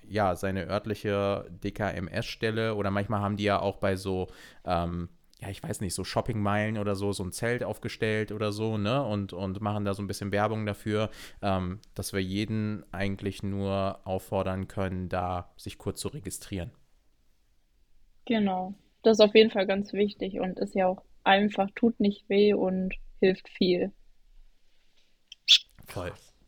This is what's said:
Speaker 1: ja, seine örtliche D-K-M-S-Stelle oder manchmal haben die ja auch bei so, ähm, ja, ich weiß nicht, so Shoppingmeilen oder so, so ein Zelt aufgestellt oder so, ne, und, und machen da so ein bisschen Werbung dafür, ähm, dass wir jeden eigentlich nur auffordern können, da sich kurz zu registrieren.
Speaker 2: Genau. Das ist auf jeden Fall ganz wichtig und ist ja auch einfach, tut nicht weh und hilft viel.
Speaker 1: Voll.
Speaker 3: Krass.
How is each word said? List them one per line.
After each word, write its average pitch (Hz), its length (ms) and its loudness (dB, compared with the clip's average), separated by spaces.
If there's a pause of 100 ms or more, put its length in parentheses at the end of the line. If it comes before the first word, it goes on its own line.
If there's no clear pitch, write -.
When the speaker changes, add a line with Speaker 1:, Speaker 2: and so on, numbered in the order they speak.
Speaker 1:
ja, 95 280 2
seine 95 320 -2
örtliche 101 840 -2
D-K-M-S-Stelle 107 1300 -4
oder 98 160 0
manchmal 101 300 0
haben 101 140 0
die 101 100 -2
ja 101 140 4
auch 98 180 0
bei 98 180 0
so, 92 320 -2 (360)
ähm, 87 460 -2 (300)
ja, 98 100 -10
ich - 140 -10
weiß - 180 -6
nicht, 92 140 -4
so 95 80 -6
Shoppingmeilen 107 760 0
oder 101 180 0
so, 101 160 -2
so 98 120 -6
ein 90 80 -6
Zelt 120 320 -2
aufgestellt 107 680 -2
oder 107 200 -2
so, 110 260 -2
ne, 113 260 2
und, 104 300 -2
und 95 260 -4
machen 104 260 -2
da 98 100 0
so 101 80 -6
ein 98 40 -4
bisschen 101 240 -6
Werbung 107 360 0
dafür, 107 420 -2 (320)
ähm, 92 380 0 (160)
dass - 180 -8
wir 98 80 0
jeden 107 720 -2
eigentlich 98 480 -4
nur 98 640 -2
auffordern 95 600 -2
können, 92 420 -4
da 90 480 -4
sich - 220 -12
kurz - 200 -6
zu 101 100 -6
registrieren. 104 600 -8 (1600)
Speaker 2:
Genau. 196 500 0 (260)
Das 226 160 6
ist 214 80 10
auf 208 80 4
jeden 220 160 10
Fall 196 160 0
ganz 196 280 -2
wichtig 196 460 -2
und 185 200 -4
ist 202 160 -4
ja 190 100 4
auch 185 160 0 (220)
einfach, 196 500 4
tut - 260 2
nicht 202 300 0
weh 202 240 6
und 185 400 0 (260)
hilft 190 300 2
viel. 185 420 2 (2000)
Speaker 1:
Voll. 90 220 -8
Speaker 3:
Krass. - 180 -14 (200)